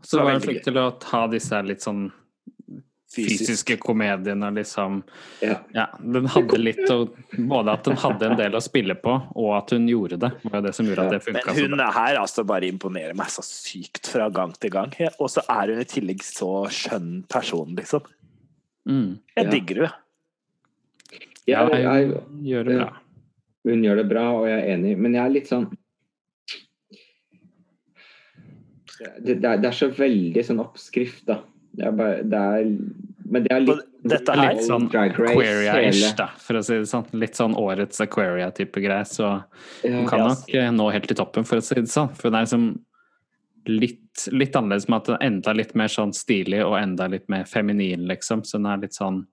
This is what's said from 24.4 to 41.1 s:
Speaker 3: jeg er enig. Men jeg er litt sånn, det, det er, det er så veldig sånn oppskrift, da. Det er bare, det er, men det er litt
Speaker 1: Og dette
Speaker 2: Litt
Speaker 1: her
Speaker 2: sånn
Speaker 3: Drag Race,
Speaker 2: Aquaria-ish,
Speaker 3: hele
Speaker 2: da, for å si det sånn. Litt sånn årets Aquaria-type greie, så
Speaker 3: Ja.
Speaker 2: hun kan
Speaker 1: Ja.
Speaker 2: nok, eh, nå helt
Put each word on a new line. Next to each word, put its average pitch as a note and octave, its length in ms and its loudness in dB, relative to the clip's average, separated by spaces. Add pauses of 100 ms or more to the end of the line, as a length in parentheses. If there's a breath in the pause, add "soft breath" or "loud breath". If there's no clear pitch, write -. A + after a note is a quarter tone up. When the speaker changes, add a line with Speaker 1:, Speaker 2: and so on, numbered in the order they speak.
Speaker 3:
jeg A2 160 0
er F#2+ 140 0
enig. F#2+ 200 0
Men A#2+ 160 2
jeg B2 120 2
er C3 40 2
litt C#3 180 0
sånn, B2 200 0 (3500 loud breath)
det, A#2+ 180 2
det A#2 80 2
er, A2+ 120 4
det B2 80 4
er A#2+ 60 -4
så C#3 180 2
veldig A2 520 4
sånn A#2 180 0
oppskrift, - 640 -6
da. A2 120 0 (340)
Det - 160 -4
er G#2+ 80 0
bare, G#2+ 320 0
det G#2+ 100 2
er, G#2 280 2 (640)
men A#2+ 140 2
det - 80 2
er C3 80 4
litt D3 160 4
Speaker 1:
Og - 320 -8
dette D3+ 260 2
Speaker 2:
Litt F#3 60 6
Speaker 1:
her G#3 180 4
Speaker 2:
sånn B2 300 2
Speaker 3:
Drag G2+ 260 2
Race, A#2 160 4
Speaker 2:
Aquaria-ish, G#2 720 4
Speaker 3:
hele G#2+ 160 2
Speaker 2:
da, F#2+ 80 0 (160)
for A2+ 160 0
å G#2 80 -2
si A#2 100 2
det G#2+ 140 -2
sånn. A#2 160 -2 (100)
Litt A2+ 220 -4
sånn A2 180 2
årets G2 460 0
Aquaria-type F#2 800 -2
greie, G2+ 260 0
så G#2 200 0 (540 loud breath)
Speaker 3:
Ja. A#2+ 140 2
Speaker 2:
hun A#2 100 0
kan A2+ 120 2
Speaker 1:
Ja. A2+ 80 4
Speaker 2:
nok, C3 260 -2
eh, B2+ 180 2
nå G#2+ 200 4
helt G#2 200 -2